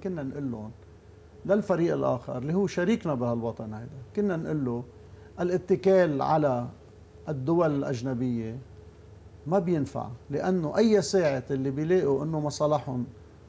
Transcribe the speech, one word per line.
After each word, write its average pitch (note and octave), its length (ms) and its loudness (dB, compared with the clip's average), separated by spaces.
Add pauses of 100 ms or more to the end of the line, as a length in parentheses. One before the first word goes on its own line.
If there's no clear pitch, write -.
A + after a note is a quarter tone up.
كنا F3 200 -6
نقول C3+ 280 -6
لهم A2 200 -10 (760)
للفريق E3+ 480 2
الآخر C3 440 -2
اللي C#3 160 -4
هو F#3+ 140 2
شريكنا F3+ 460 0
بهالوطن A#2 600 -4
هيدا، A2+ 160 -12 (260)
كنا G3+ 220 0
نقول D#3 280 -2
له A#2+ 180 -2 (560)
الاتكال F3+ 800 4
على C3+ 460 2 (640)
الدول D#3 460 2
الأجنبية B2 800 -2 (920)
ما F3 120 2
بينفع، D#3+ 480 -2 (220)
لأنه D#3 480 0
أي G#3+ 240 6
ساعة D3 500 2
اللي C3+ 200 0
بيلاقوا D3 520 2
إنه D#3+ 160 -2
مصالحهم C#3+ 640 0 (440)